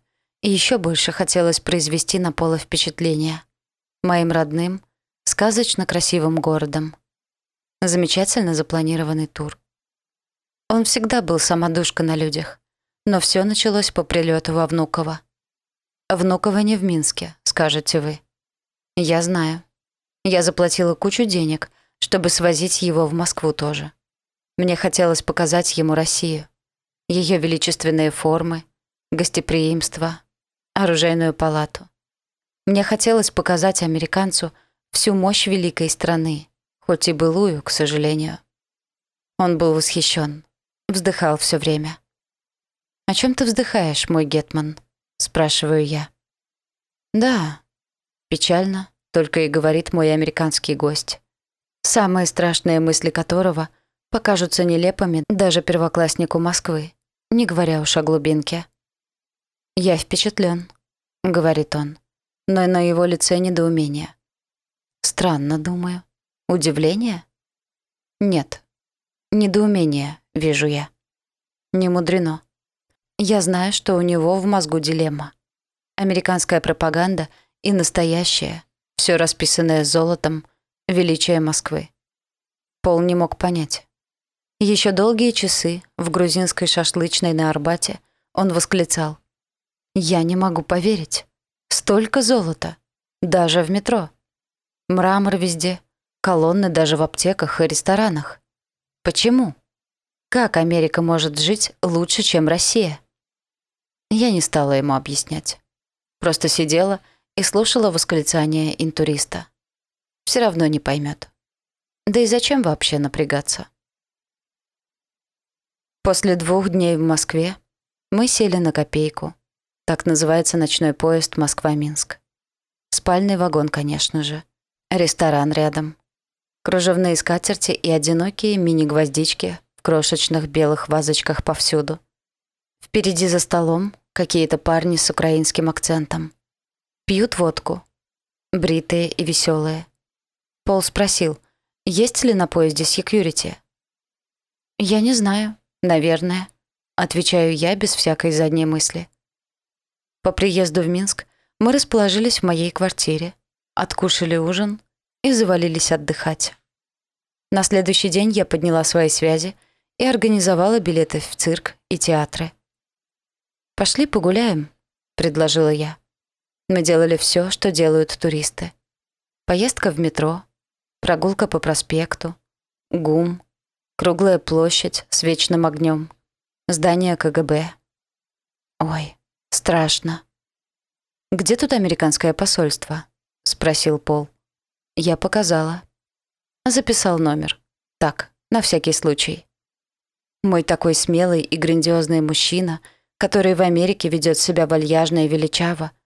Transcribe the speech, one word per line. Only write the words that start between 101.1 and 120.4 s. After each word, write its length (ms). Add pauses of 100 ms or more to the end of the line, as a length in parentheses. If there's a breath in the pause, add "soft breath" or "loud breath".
жить 340 (100)
лучше, 400
чем 260
Россия?" 520 (1080)
Я 200
не 100
стала 320
ему 220
объяснять. 640 (600)
Просто 280
сидела 520 (360 soft breath)
и 60
слушала 480
восклицания 800
интуриста. 760 (760)
Всё 160
равно 260
не 140
поймёт. 480 (800)
Да 140
и 60
зачем 360
вообще 360
напрягаться? 680 (2250)
После 340
двух 320
дней 280
в 40
Москве 560 (540)
мы 180
сели 280
на 160
"Копейку". 640 (520)
Так 200
называется 500